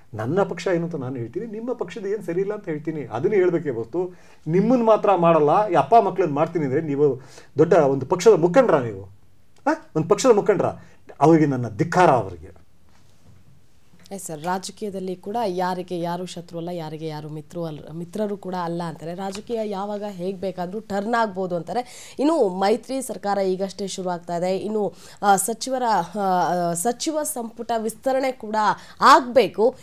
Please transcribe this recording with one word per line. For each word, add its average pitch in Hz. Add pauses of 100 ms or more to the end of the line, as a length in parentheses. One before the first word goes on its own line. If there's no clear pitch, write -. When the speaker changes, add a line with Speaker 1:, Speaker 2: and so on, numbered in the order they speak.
(140)
Speaker 1:
ನನ್ನ 127
ಪಕ್ಷ 180
ಏನು 170
ಅಂತ 165
ನಾನು 135
ಹೇಳ್ತೀನಿ, 123
ನಿಮ್ಮ 226
ಪಕ್ಷದ 214
ಏನು 208
ಸರಿ 175
ಇಲ್ಲ 196
ಅಂತ 208
ಹೇಳ್ತೀನಿ, 156
ಅದನ್ನ 123
ಹೇಳ್ಬೇಕೇ 175
ಹೊರತು 160 (320)
ನಿಮ್ಮನ್ನ 214
ಮಾತ್ರ 208
ಮಾಡಲ್ಲ, 170
ಈ 175
ಅಪ್ಪ 220
ಮಕ್ಕಳನ್ನ 185
ಮಾಡ್ತೀನಿ 160
ಅಂದ್ರೆ 135
ನೀವು 143 (380)
ದೊಡ್ಡ 165
ಒಂದು 139
ಪಕ್ಷದ 185
ಮುಖಂಡ್ರ 180
ನೀವು? 107 (640)
ಆ? 277 (260)
ಒಂದು 160
ಪಕ್ಷದ 214
ಮುಖಂಡ್ರ? 202 (540)
ಅವರಿಗೆ 156
ನನ್ನ 127
ಧಿಕ್ಕಾರ 165
ಅವರಿಗೆ. 95 (1500)
Speaker 2:
ಎಸ್ 196
ಸರ್, 151
ರಾಜಕೀಯದಲ್ಲಿ 185
ಕೂಡ 202 (100)
ಯಾರಿಗೆ 180
ಯಾರು 175
ಶತ್ರು 175
ಅಲ್ಲ, 165
ಯಾರಿಗೆ 160
ಯಾರು 151
ಮಿತ್ರರು 156
ಅಲ್ಲ, 156 (140)
ಮಿತ್ರರು 196
ಕೂಡ 185
ಅಲ್ಲ 170
ಅಂತಾರೆ. 165
ರಾಜಕೀಯ 196
ಯಾವಾಗ 208
ಹೇಗೆ 190
ಬೇಕಾದ್ರೂ 180
ಟರ್ನ್ 202
ಆಗ್ಬೋದು 190
ಅಂತಾರೆ. 185
ಇನ್ನು 285
ಮೈತ್ರಿ 214
ಸರ್ಕಾರ 202
ಈಗಷ್ಟೇ 190
ಶುರು 185
ಆಗ್ತಾ 175
ಇದೆ, 185
ಇನ್ನು, 208 (300)
ಆ, 196
ಸಚಿವರ, 254 (360)
ಆ, 180
ಸಚಿವ 302
ಸಂಪುಟ 233
ವಿಸ್ತರಣೆ 262
ಕೂಡ 214 (440)
ಆಗ್ಬೇಕು. 247